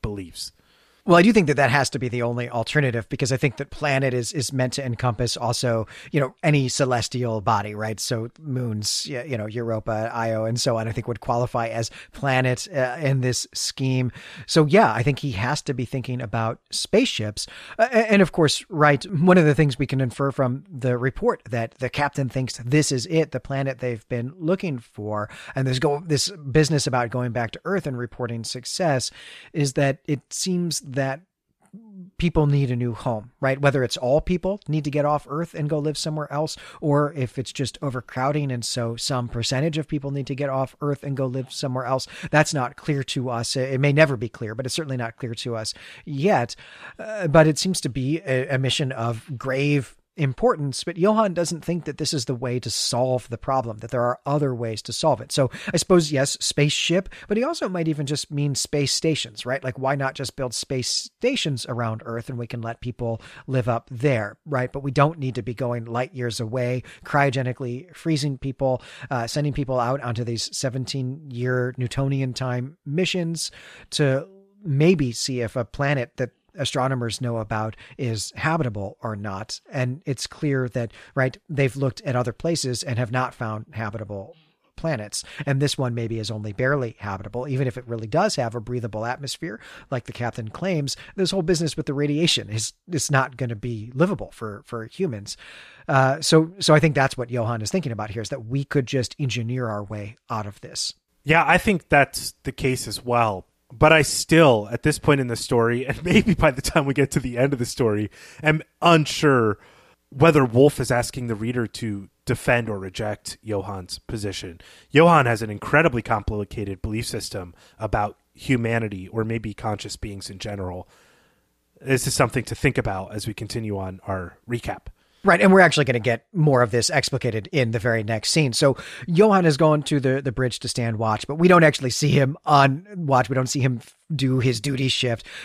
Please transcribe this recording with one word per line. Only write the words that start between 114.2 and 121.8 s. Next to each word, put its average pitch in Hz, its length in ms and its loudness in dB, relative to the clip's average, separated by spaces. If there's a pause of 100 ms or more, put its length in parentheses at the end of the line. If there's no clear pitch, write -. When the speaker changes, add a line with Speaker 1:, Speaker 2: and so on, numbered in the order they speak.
Speaker 1:
Johann 156 360 8
has 113 160 0
an 107 80 -6
incredibly 123 520 2
complicated 104 800 -4
belief 110 240 -4
system 92 480 -8 (240)
about 107 400 -2 (160)
humanity, 113 720 -2
or 110 160 -2
maybe 110 300 -4
conscious 107 420 -6
beings 101 340 -12
in 98 100 -16
general. 92 480 -8 (920)